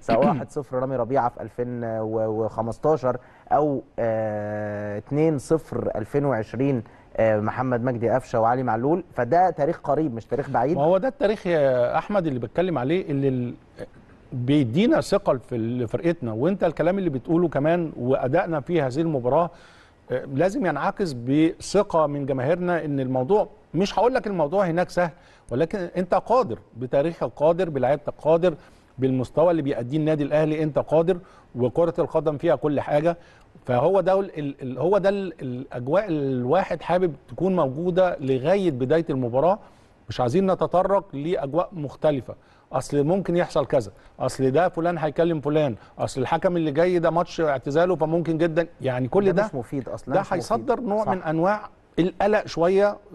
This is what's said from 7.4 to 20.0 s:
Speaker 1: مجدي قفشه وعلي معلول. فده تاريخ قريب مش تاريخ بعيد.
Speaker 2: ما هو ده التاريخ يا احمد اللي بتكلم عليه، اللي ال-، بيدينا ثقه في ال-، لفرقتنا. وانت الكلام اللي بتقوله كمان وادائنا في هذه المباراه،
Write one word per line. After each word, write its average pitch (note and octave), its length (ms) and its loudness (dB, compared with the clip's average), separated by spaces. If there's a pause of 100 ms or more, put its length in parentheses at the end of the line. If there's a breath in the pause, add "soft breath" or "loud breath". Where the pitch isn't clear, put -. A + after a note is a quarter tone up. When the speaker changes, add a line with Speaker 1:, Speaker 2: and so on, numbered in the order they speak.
Speaker 1:
مجدي A#2 260 0
قفشه B2 300 0
وعلي B2 240 2
معلول. B2+ 400 0 (120)
فده E3 340 2
تاريخ D#3+ 340 -2
قريب C#3+ 320 0
مش A2+ 100 -10
تاريخ B2+ 240 -4
بعيد. C3 280 2
Speaker 2:
ما C#3 60 2
هو F3 140 6
ده F#3+ 100 -2
التاريخ G3+ 400 -2
يا C3+ 500 2
احمد F3+ 300 -2
اللي C3 120 -2
بتكلم E3+ 380 -2
عليه، D#3 340 -2
اللي C#3 160 0
ال-، B2 260 -2 (800)
بيدينا C#3 680 2
ثقه F3 360 0
في B2 180 -10
ال-، A#2 240 -2
لفرقتنا. B2+ 520 -2
وانت D#3+ 320 -2
الكلام E3+ 340 0
اللي F#3 120 -2
بتقوله D#3+ 380 0
كمان D#3+ 520 0
وادائنا C#3 600 0
في E3+ 220 -2
هذه C3+ 200 -2
المباراه، D#3 480 2 (640 loud breath)